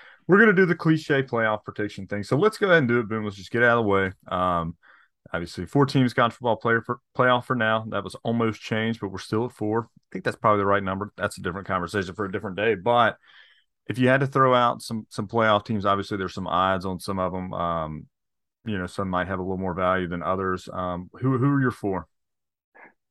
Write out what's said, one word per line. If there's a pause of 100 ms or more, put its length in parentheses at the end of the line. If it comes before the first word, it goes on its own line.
(280)
we're
gonna
do
the
cliche
playoff
prediction
thing.
So
let's
go
ahead
and
do
it,
Boom.
Let's
just
get
out
of
the
way. (160)
Um, (560)
obviously,
four
teams
got
football
player
for, (160)
playoff
for
now.
That
was
almost
changed,
but
we're
still
at
four.
I
think
that's
probably
the
right
number.
That's
a
different
conversation
for
a
different
day.
But (680)
if
you
had
to
throw
out
some,
some
playoff
teams,
obviously
there's
some
odds
on
some
of
'em.
Um, (600)
you
know,
some
might
have
a
little
more
value
than
others.
Um,
who,
who
are
your
four? (1040)